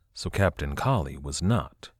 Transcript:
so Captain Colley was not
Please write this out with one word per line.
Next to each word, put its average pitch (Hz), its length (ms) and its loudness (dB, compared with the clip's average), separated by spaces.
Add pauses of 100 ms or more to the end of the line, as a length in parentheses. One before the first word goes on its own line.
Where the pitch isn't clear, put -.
(160)
so - 140 -6
Captain 76 460 2
Colley 73 420 0
was 71 240 -6
not 90 580 0